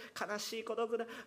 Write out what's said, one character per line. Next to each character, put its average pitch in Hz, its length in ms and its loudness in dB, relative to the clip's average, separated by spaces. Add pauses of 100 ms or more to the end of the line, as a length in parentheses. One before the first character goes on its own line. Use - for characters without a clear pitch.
(180)
悲 208 220 0
し 226 220 -2
い - 20 0
孤 226 120 0
独 226 220 4
だ、 226 80 2 (220)